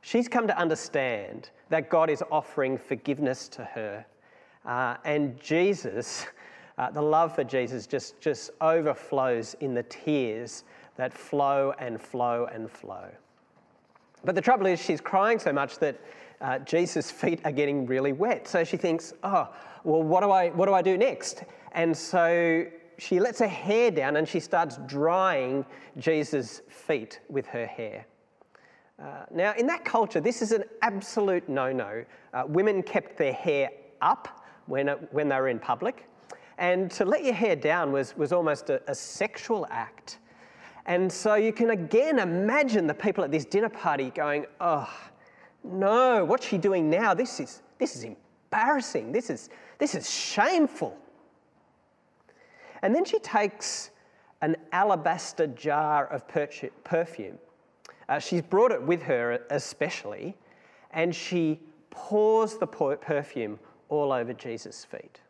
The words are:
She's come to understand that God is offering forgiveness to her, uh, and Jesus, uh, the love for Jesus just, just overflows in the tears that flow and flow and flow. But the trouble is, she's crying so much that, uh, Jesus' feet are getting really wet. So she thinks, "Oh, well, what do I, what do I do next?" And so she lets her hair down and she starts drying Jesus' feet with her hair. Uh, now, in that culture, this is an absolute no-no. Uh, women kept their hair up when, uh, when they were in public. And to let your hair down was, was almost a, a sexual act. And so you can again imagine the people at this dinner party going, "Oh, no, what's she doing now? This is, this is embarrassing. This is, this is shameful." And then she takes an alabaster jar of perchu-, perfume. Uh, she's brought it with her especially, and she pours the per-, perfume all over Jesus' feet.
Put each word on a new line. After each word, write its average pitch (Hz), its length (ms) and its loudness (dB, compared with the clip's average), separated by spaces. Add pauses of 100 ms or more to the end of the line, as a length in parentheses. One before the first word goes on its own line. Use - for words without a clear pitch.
She's 240 280 0
come 233 180 0
to 202 100 2
understand 131 920 -2 (200)
that 160 200 0
God 160 200 4
is 147 220 0
offering 143 460 -2
forgiveness 131 720 -4
to 120 160 -14
her, 107 400 -10 (600)
uh, 123 380 -2
and 147 380 0
Jesus, 160 880 0 (500)
uh, 127 120 -2
the 151 120 -4
love 156 340 4
for 147 80 0
Jesus 123 420 -2
just, - 340 -6
just - 300 -4 (120)
overflows 139 1000 0
in 135 140 -4
the 120 100 -2
tears 120 800 -4 (320)
that 127 180 -4
flow 139 640 0
and 117 240 -8
flow 120 440 -2
and 113 260 -10
flow. 95 360 -14 (1160)
But 180 120 0
the 185 60 0
trouble 208 240 4
is, 180 160 2
she's 151 200 -2
crying 208 360 2
so 170 140 0
much 139 280 -2
that, 143 200 0 (400)
uh, 131 200 -4
Jesus' 165 520 0
feet - 340 -2
are 151 60 0
getting 143 340 0
really 131 280 2
wet. 196 340 0
So 175 160 2
she 165 140 -2
thinks, 165 440 -2
"Oh, 190 280 0 (340)
well, 160 180 4
what 165 200 4
do 202 100 6
I, 180 180 6
what 175 160 2
do 196 80 4
I 185 80 6
do 185 160 4
next?" - 460 -2 (300)
And 165 220 2
so 170 680 2 (320)
she - 220 2
lets 220 200 2
her 226 80 4
hair 196 440 2
down 143 240 0
and 151 120 2
she 170 120 -2
starts 156 480 -2
drying 143 800 2 (320)
Jesus' 143 680 0
feet - 520 -6 (100)
with 139 180 -4
her 117 200 -6
hair. 104 380 -12 (960)
Uh, 143 300 -16
now, 190 260 -2
in 233 120 0
that 330 180 -4
culture, 214 340 2
this 233 220 -2
is 214 100 0
an 220 120 0 (180)
absolute 196 680 -2
no-no. 127 580 -4 (280)
Uh, 127 140 -2
women 190 340 2
kept - 360 -2
their 139 160 2
hair 139 360 0 (320)
up - 420 -2 (220)
when, 139 240 -2
uh, 143 60 -2 (160)
when 147 180 0
they 139 60 2
were 131 140 2
in 117 100 -2
public. 131 480 -4 (500)
And 180 340 0
to - 140 0
let 277 180 2
your 262 100 2
hair 196 220 2
down 151 360 2
was, 139 240 0
was 151 160 0
almost 160 380 0
a, 135 180 0
a 143 60 -4
sexual - 800 -4
act. - 480 -10 (640)
And 180 260 2
so 208 220 0
you 214 180 4
can 226 200 2
again 226 480 2
imagine 208 640 2
the 147 80 2
people 190 300 0
at 143 80 -2
this 151 140 0
dinner 214 240 0
party 143 420 -2
going, 147 340 -2 (140)
"Oh, 156 280 0 (760)
no, 214 600 4
what's 208 220 2
she 196 140 0
doing 180 280 4
now? 185 280 4
This 233 240 -4
is, - 240 -10 (160)
this - 160 -2
is 123 80 -12
embarrassing. 208 1080 -2
This 220 200 -2
is, - 180 -8 (300)
this 294 160 0
is 151 120 -4
shameful." 269 880 0 (1900)
And 202 100 4
then 339 120 4
she 440 120 0
takes - 720 -2 (520)
an 156 140 2 (160)
alabaster 175 760 0
jar 147 600 0
of 139 200 -8
perchu-, - 420 -4 (140)
perfume. 160 560 -4 (680)
Uh, 143 120 -2
she's 170 240 -2
brought 220 280 4
it 135 120 -2
with 165 180 0
her 120 380 0 (100)
especially, 143 840 -6 (560)
and 165 240 0
she 160 440 0 (300)
pours 214 680 2
the 180 100 -2
per-, 147 300 -2
perfume 127 640 -4 (300)
all 143 220 0
over 123 220 -2
Jesus' - 520 -12
feet. - 440 -16